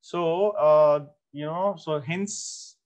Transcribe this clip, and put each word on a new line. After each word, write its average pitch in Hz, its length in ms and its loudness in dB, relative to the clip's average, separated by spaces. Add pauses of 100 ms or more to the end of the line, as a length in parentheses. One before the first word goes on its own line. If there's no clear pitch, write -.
So, 175 520 -2
uh, 151 520 4 (260)
you 147 140 -10
know, 180 340 -4
so 156 220 -4
hence - 840 -10